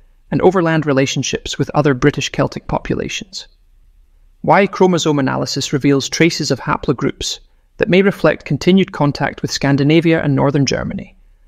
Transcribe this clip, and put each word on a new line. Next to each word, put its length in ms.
and 120
overland 420
relationships 720
with 140
other 220
British 340
Celtic 400
populations. 800
Y 240
chromosome 520
analysis 540
reveals 380
traces 400
of 100
haplogroups 800
that 100
may 140
reflect 420
continued 480
contact 480
with 100
Scandinavia 720
and 140
northern 300
Germany, 500